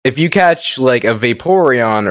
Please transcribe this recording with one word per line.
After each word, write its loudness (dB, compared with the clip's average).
if -2
you 0
catch, 0
like, 2
a 0
Vaporeon 0